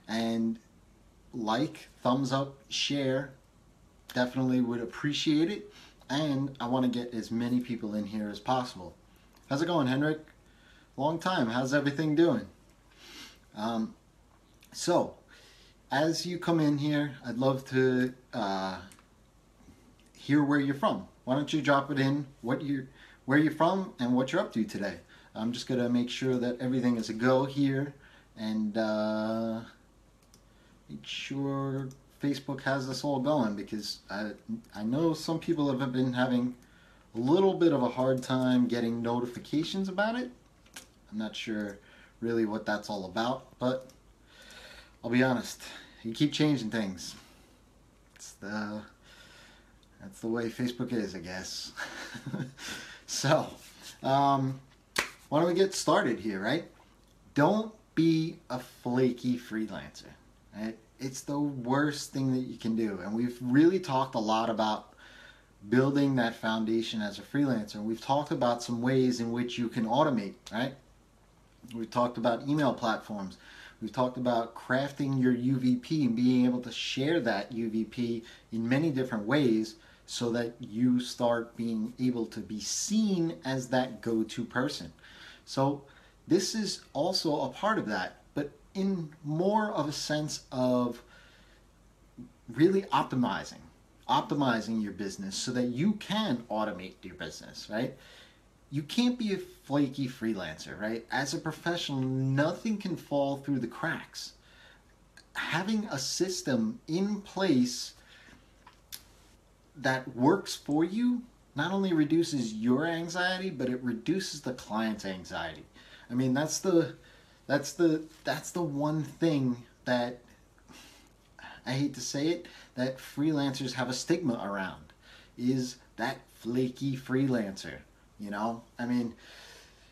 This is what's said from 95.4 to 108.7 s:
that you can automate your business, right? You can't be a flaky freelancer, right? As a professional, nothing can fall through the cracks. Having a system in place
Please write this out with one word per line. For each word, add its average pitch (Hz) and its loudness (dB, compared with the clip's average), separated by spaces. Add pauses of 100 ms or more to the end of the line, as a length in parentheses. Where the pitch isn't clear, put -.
that 123 0
you 120 2
can 190 -2
automate 101 -4
your 90 -14
business, - -12
right? 113 -2 (800)
You 143 -4
can't 247 2
be 214 0
a 185 0
flaky 139 -2
freelancer, 87 -4
right? 113 -4
As 139 -2
a 165 -4
professional, 156 -4
nothing 135 0
can 175 -4
fall 139 0
through 139 -2
the - -2
cracks. - -8 (1000)
Having 196 -2
a 143 -6
system 131 -2
in 196 0
place 139 2 (1800)